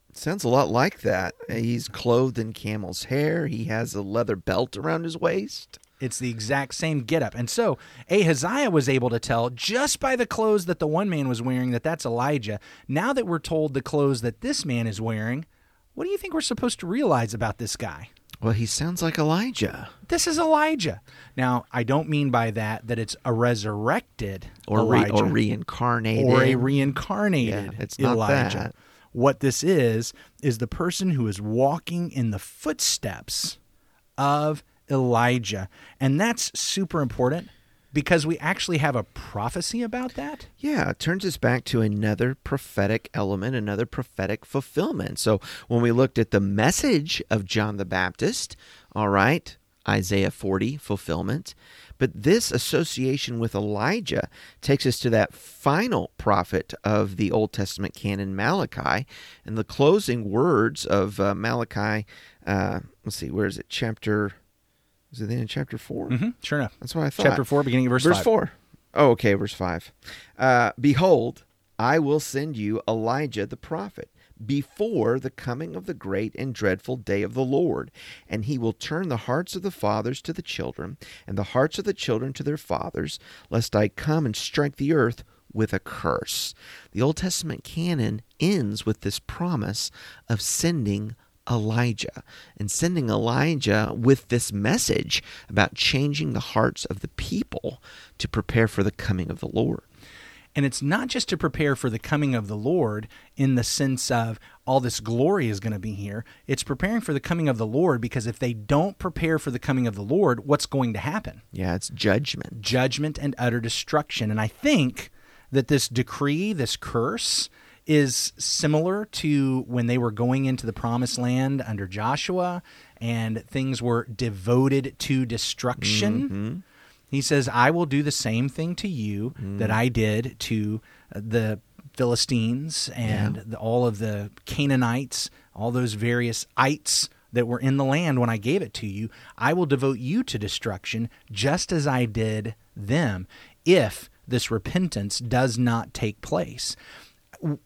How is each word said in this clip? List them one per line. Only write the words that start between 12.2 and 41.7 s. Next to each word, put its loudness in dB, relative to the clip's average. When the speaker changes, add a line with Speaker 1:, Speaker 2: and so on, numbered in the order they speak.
Speaker 2:
Now 0
that 0
we're 0
told 0
the -2
clothes 2
that -4
this -2
man 0
is -4
wearing, -4
what -6
do -4
you -2
think -8
we're 0
supposed -2
to -8
realize 2
about -4
this -6
guy? -10
Speaker 1:
Well, 2
he 0
sounds -4
like 0
Elijah. 0
Speaker 2:
This 2
is 0
Elijah. 2
Now, 2
I 0
don't 2
mean 2
by 2
that -4
that -2
it's -6
a 0
resurrected 0
Speaker 1:
Or 6
re-, 6
Speaker 2:
Elijah. 4
Speaker 1:
or 6
reincarnated. 0
Speaker 2:
Or 8
a 6
reincarnated 0
Speaker 1:
Yeah, -8
it's -8
not 4
Speaker 2:
Elijah. 2
Speaker 1:
that. -6
Speaker 2:
What 4
this 2
is, 4
is 0
the -2
person -2
who 2
is -4
walking 0
in 0
the -4
footsteps -6
of 0
Elijah. 2
And 2
that's -2
super -2
important 0
because 2
we 0
actually -2
have 2
a 0
prophecy -6
about -6
that. -10
Speaker 1:
Yeah, 0
it -6
turns -2
us -4
back 2
to 0